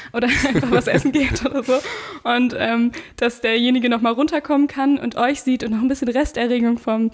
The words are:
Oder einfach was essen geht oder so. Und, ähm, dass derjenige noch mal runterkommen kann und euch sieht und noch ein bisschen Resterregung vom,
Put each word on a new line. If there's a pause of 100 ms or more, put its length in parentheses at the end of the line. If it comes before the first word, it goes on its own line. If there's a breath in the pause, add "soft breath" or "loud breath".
(140 loud breath)
Oder
einfach
was
essen
geht
oder
so. (500 loud breath)
Und,
ähm, (240 loud breath)
dass
derjenige
noch
mal
runterkommen
kann
und
euch
sieht
und
noch
ein
bisschen
Resterregung
vom,